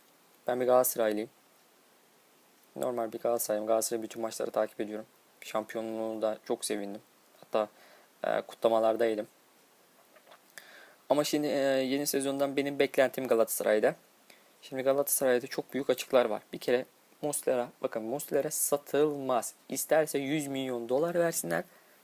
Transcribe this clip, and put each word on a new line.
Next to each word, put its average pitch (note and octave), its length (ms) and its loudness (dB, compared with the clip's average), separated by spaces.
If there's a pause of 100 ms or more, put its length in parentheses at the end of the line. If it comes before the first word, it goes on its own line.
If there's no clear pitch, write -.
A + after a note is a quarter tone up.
(480)
Ben B2+ 140 0
bir B2 40 0
Galatasaraylıyım. A#2 640 2 (1500)
Normal B2 360 -4
bir A#2 80 -8
Galatasaraylıyım. A2 480 0
Galatasaray'ın A2+ 360 2
bütün A2+ 180 -8
maçları - 300 -6
takip A2 300 -2
ediyorum. G#2+ 240 -6 (360)
Şampiyonluğunu A2 800 -6
da A2 240 0
çok - 200 -4
sevindim. G2+ 360 -6 (380)
Hatta, G#2+ 300 -2 (540)
e, G#2+ 180 0
kutlamalardaydım. A2 840 2 (1800)
Ama D3 140 4
şimdi, D3 240 0
e, C#3+ 120 0 (240)
yeni C#3 240 -2
sezondan C#3 480 -2
benim C#3 240 -2
beklentim C3+ 480 2
Galatasaray'da. A2 680 2 (680)
Şimdi C3 200 -8
Galatasaray'da C3+ 680 2
çok - 260 -8
büyük C3 160 -2
açıklar B2+ 360 4
var. A2 160 -2 (120)
Bir - 40 -8
kere B2+ 280 0 (360)
Muslera, C3 480 -2 (120)
bakın A#2 220 -4
Muslera C#3+ 480 -2
satılmaz. C#3+ 1000 0 (160)
İsterse D3 500 2
yüz C#3+ 280 -2
milyon C3 420 -4
dolar E3 260 2
versinler. E3+ 480 0 (400)